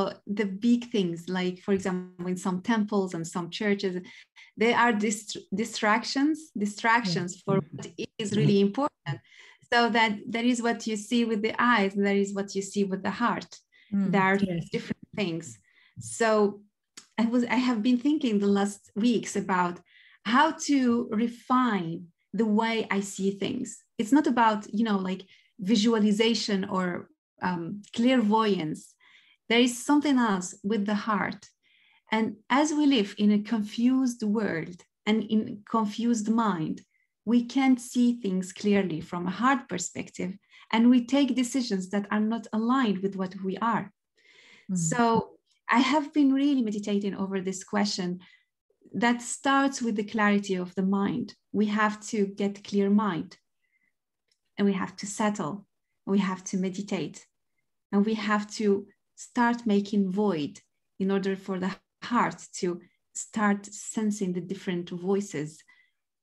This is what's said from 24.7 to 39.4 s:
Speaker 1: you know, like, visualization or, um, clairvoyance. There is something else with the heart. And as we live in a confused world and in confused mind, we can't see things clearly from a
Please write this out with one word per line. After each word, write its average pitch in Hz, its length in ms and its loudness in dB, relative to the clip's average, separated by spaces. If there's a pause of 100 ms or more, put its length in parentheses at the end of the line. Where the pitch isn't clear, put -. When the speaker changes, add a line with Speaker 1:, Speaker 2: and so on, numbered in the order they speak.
Speaker 1:
you 226 100 2
know, 202 80 2 (140)
like, 185 120 -6 (380)
visualization 214 1040 2
or, 185 440 -4 (340)
um, 180 400 -4 (100)
clairvoyance. 214 1000 2 (540)
There 233 120 4
is 247 240 2
something 294 340 4
else 196 300 2 (140)
with 202 240 0
the 214 80 0 (140)
heart. 196 340 -2 (680)
And 220 260 0 (120)
as 294 240 4
we 302 140 2
live 220 320 2
in 208 140 4
a 208 100 4 (120)
confused 240 680 0
world 180 560 -2 (280)
and 214 180 2
in - 440 -2
confused 220 600 -2
mind, 185 460 0 (500)
we 240 180 2
can't 262 360 2
see 240 280 0 (120)
things 185 320 -2
clearly 190 480 2
from 175 260 -8
a 185 40 -2 (120)